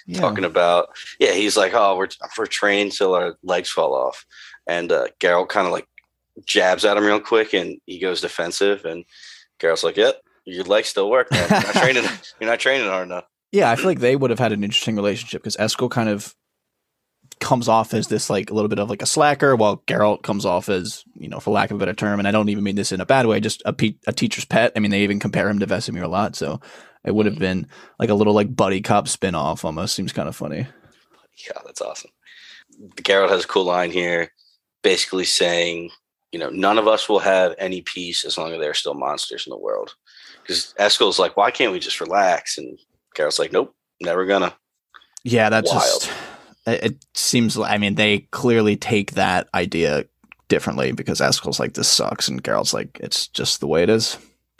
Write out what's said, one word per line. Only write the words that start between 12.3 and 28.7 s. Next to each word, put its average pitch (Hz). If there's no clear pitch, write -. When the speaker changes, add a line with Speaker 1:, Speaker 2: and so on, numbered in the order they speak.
Speaker 2:
you're 110
not 117
training 131
hard 92
enough." 90
Speaker 1:
Yeah, 202
I 117
feel 147
like 156
they 123
would 135
have 110
had 113
an 101
interesting 107
relationship 101
'cause 107
Eskel 110
kind 113
of 104
comes 120
off 110
as 104
this, 107
like, 110
a 104
little 107
bit 107
of, 101
like, 104
a -
slacker, 147
while 104
Geralt 104
comes 101
off 92
as, 92
you -
know, -
for -
lack 104
of 104
a -
better 98
term, 104
and 98
I 101
don't 107
even 101
mean 101
this 98
in 92
a 92
bad 131
way, 107
just 107
a -
pe-, 110
a 107
teacher's -
pet. 117
I 110
mean, 104
they 101
even 101
compare 101
him 104
to 95
Vesemir 90
a 90
lot, 95
so -
it 95
would 107
have 101
Speaker 2:
Mm-hmm. -
Speaker 1:
been, 92
like, 113
a 107
little, 104
like, 113
buddy 98